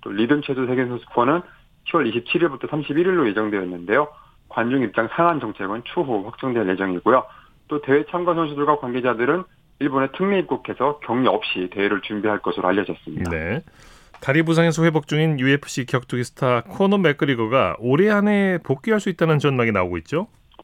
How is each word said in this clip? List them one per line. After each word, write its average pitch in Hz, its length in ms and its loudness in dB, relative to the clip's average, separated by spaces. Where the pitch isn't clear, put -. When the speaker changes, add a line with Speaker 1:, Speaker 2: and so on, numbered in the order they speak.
Speaker 1:
또 110 100 -12
리듬체조 131 540 0
세계선수권은 123 760 -2
시월 147 220 0
이십칠일부터 131 600 -2
삼십일 151 380 -2
일로 175 220 2
예정되었는데요. 101 800 -2
관중 123 320 0
입장 113 280 -2
상한 165 300 0
정책은 107 460 -8
추후 127 400 -2
확정될 117 440 -2
예정이고요. 95 540 2
또 147 140 -4
대회 143 280 2
참가 175 240 -2
선수들과 147 460 0
관계자들은 123 640 -2
일본에 135 260 0
특례 196 220 0
입국해서 139 600 -2
격리 123 260 0
없이 92 440 0
대회를 101 300 0
준비할 104 380 -2
것으로 92 280 -2
알려졌습니다. 90 600 -2
Speaker 2:
네. 85 320 -4
다리 143 220 2
부상에서 160 420 2
회복 160 220 2
중인 156 340 2
유에프씨 135 460 0
격투기 123 380 -2
스타 123 380 0
코너 196 360 2
맥그리거가 127 800 2
올해 139 320 4
안에 202 540 2
복귀할 214 360 0
수 196 100 -2
있다는 160 280 2
전망이 123 340 2
나오고 90 280 0
있죠? 165 280 -4